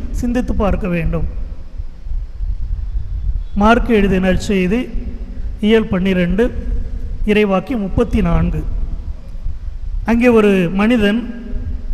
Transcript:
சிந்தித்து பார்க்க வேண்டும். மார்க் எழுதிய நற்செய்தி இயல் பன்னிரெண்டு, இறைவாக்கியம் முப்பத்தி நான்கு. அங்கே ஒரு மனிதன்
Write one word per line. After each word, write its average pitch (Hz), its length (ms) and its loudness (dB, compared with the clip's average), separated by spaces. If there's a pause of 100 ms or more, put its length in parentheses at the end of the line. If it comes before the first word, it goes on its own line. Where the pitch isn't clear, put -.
(120)
சிந்தித்து 240 420 0
பார்க்க 196 340 0
வேண்டும். 165 540 0 (2250)
மார்க் 220 340 4
எழுதிய 196 300 4
நற்செய்தி 185 680 0 (720)
இயல் 214 260 4
பன்னிரெண்டு, 185 680 0 (720)
இறைவாக்கியம் 208 540 2
முப்பத்தி 214 420 0
நான்கு. 165 420 2 (1400)
அங்கே 233 220 4
ஒரு 202 460 6
மனிதன் 214 680 2 (500)